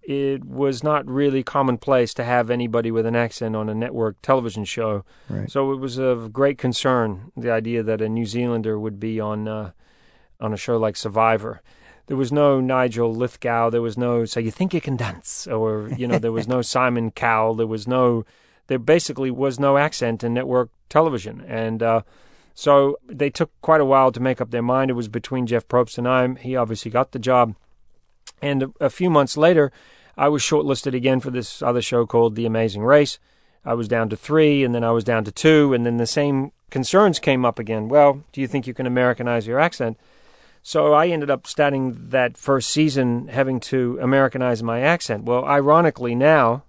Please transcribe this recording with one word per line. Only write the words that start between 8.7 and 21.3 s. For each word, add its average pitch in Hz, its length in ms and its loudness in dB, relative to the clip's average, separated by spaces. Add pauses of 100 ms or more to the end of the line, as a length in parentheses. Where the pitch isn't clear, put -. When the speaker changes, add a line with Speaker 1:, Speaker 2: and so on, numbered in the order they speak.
Speaker 1:
would 104 200 -10
be 110 200 -6
on, 107 280 -6
uh, 107 240 -10 (680)
on 107 140 -6
a 101 40 -8
show 117 200 -2
like 110 200 -2
Survivor. 110 640 -2 (460)
There 135 100 -4
was 127 140 -2
no 143 280 4
Nigel 123 540 0
Lithgow. 117 560 -2
There 117 120 0
was 113 160 -6
no 120 280 0
"So 113 160 -6
You 110 100 -4
Think 180 220 -4
You 170 80 -2
Can 131 160 -6
Dance?" - 500 -8
Or, 110 480 -4
you 123 120 -6
know, 120 100 0
there 113 140 -2
was 113 160 -4
no 123 140 0
<laughs> - 140 -4
Simon 120 360 2
Cowell. 113 420 0
There 113 140 -2
was 110 200 -6
no, 123 380 2 (420)
there 131 120 -2
basically 135 520 0
was 127 280 -2
no 139 180 4
accent 127 460 -2
in 117 100 -2
network 127 380 0 (180)
television. 127 580 0